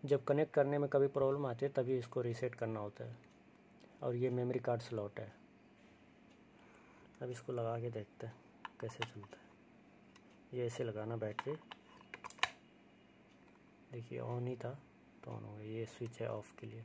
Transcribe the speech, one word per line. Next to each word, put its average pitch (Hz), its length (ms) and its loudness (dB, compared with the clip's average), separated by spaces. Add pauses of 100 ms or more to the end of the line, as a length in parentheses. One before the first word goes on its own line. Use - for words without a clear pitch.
जब 139 200 4
कनेक्ट 147 300 4
करने 143 240 6
में 143 120 4
कभी 139 180 8
प्रॉब्लम 139 380 4
आती 123 200 0
है 139 60 2
तभी 131 260 2
इसको 120 240 0
रीसेट 120 340 0
करना 113 240 -2
होता 104 240 -6
है। 117 140 -10 (840)
और 127 120 2
ये 123 140 4
मेमोरी 123 300 2
कार्ड 120 220 2
स्लॉट 107 380 -4
है। 104 120 -10 (1900)
अब 123 80 -4
इसको 123 240 -6
लगा 117 260 0
के 120 100 -2
देखते 113 380 -8
हैं 117 80 -10 (460)
कैसे - 220 -4
चलता - 340 -10
है। - 1200 -14
ये 120 60 2
ऐसे 117 180 -2
लगाना 110 320 -2
बैटरी, 110 400 -2 (2250)
देखिए 120 280 -8
on 120 280 -2
ही 127 80 -2
था 123 240 -6 (440)
तो - 80 -10
on 110 120 -8
हो 104 120 -12
गया। 107 120 -10
ये 110 180 -2
स्विच 117 360 -8
है 117 80 0
ऑफ 107 300 -6
के 110 80 -10
लिए 113 180 -12